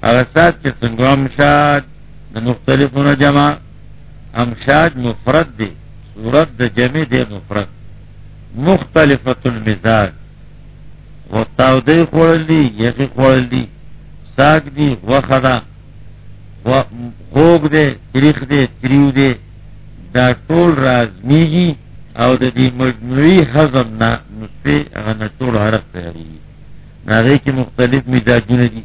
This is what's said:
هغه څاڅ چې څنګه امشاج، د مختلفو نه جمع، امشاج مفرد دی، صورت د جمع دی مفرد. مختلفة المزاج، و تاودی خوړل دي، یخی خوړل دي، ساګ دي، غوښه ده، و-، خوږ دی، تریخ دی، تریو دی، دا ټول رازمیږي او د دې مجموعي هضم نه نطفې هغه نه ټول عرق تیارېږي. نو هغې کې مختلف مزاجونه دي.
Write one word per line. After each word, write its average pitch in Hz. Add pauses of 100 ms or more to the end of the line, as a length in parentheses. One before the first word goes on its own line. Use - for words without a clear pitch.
هغه 120
څاڅ 165 (100)
چې 143 (120)
څنګه 117
امشاج، 143 (520)
د -
مختلفو 131
نه 143
جمع، 143 (880)
امشاج 135
مفرد 127 (100)
دی، 104 (380)
صورت 127
د 113 (140)
جمع 123
دی 127
مفرد. 101 (880)
مختلفة 139
المزاج، 107 (1200)
و 110 (140)
تاودی 131
خوړل 165
دي، 160 (140)
یخی 120
خوړل 131
دي، 127 (760)
ساګ 151 (140)
دي، 147 (140)
غوښه 131
ده، 127 (1080)
و-، 127 (400)
خوږ 160 (100)
دی، 151 (260)
تریخ 143
دی، 139 (200)
تریو 139
دی، 135 (840)
دا 127
ټول 170
رازمیږي 135 (460)
او 123
د 123 (100)
دې 127
مجموعي 127
هضم 131 (120)
نه 113 (300)
نطفې 135 (180)
هغه 107
نه 107 (120)
ټول 127
عرق 107 (100)
تیارېږي. 82 (640)
نو -
هغې 120
کې 139
مختلف 127
مزاجونه 120
دي. 113